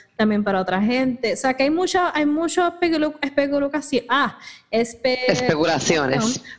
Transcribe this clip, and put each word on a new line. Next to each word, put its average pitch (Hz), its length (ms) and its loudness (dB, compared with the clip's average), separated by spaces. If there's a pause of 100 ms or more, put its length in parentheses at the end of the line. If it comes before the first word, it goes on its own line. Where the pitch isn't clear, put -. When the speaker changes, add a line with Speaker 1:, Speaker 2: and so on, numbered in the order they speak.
(160)
Speaker 1:
también 208 280 2
para 196 160 0
otra 185 220 -2
gente. 247 500 0
O - 40 -2
sea, 262 180 0
que 262 100 -2
hay 285 60 2
mucha, 359 440 0
hay 302 120 0
mucho 320 420 0
especulu-, 320 540 0
especulucación. 277 880 0
Ah, 262 280 0 (320)
espe- 240 480 -2 (100)
Speaker 2:
Especulaciones. 156 1120 0 (160)